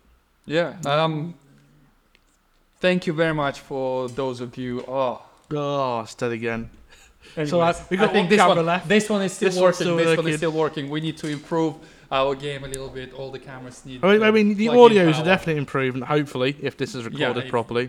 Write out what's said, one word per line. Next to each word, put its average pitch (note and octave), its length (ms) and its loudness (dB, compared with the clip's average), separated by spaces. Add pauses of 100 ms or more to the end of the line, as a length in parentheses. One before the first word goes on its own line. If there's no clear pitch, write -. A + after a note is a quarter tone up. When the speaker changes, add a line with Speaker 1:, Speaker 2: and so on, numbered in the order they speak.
(440)
Speaker 1:
Yeah. D3+ 400 -2
Um, D#3 500 -2 (1500)
thank F3+ 260 0
you F3 60 -2
very D#3+ 220 0
much C#3 260 -4
for C3 480 -6
those B2+ 320 -6
of B2 160 -12
you. B2 300 -8
Oh. B2+ 360 -4 (280)
Speaker 2:
Oh, C#3 500 -2
it's G#2+ 140 -12
dead A#2+ 180 -4
again. A2+ 360 -6 (680)
Speaker 1:
Anyways, D3+ 140 -4
Speaker 2:
So, E3+ 100 2
uh, E3+ 120 4 (180)
we F#3 60 0
got G3+ 140 2
Speaker 1:
I - 20 -2
think G3 120 2
Speaker 2:
one E3+ 60 -2
Speaker 1:
this G#3 80 6
Speaker 2:
camera F3 180 6
Speaker 1:
one, E3 100 0
Speaker 2:
left. E3+ 220 -2
Speaker 1:
this G#3 200 4
one G3+ 140 0
is F#3 100 -2
still F#3 160 0
Speaker 2:
This F3+ 80 0
one's F3+ 60 4
Speaker 1:
working. F3+ 120 6 (120)
Speaker 2:
still E3+ 100 0
Speaker 1:
This E3 100 2
one D#3+ 120 4
Speaker 2:
working. E3 140 -2
Speaker 1:
is D3+ 40 0
still D#3+ 160 -2
working. D3+ 380 -4
We D#3 100 -4
need D#3 180 -6
to D#3 100 -8
improve D3+ 460 -2 (360)
our C3+ 240 0
game C#3 300 -10
a C3+ 40 -12
little C3 200 -8
bit. B2+ 260 -12
All C3+ 160 -12
the C3 80 -12
cameras C3 460 -16
need, C3 200 -8
Speaker 2:
I G3 80 6
mean, G#3+ 100 4
I G#3+ 60 4
Speaker 1:
uh, G#3+ 40 4
Speaker 2:
mean, G#3+ 220 4
the G#3 120 0
Speaker 1:
plug-in A#3+ 180 6
Speaker 2:
audio G#3 240 8
is D#3 80 4
a D#3+ 40 -2
Speaker 1:
power. D#3 40 -4
Speaker 2:
definite E3 340 0
improvement, C3 480 -4
hopefully, C#3+ 560 -2
if C#3 140 -6
this B2 180 -8
is A#2+ 120 -8
Speaker 1:
Yeah, A2+ 220 -2
Speaker 2:
recorded C3 160 -4
Speaker 1:
if B2+ 60 -12
Speaker 2:
properly. A#2+ 380 -2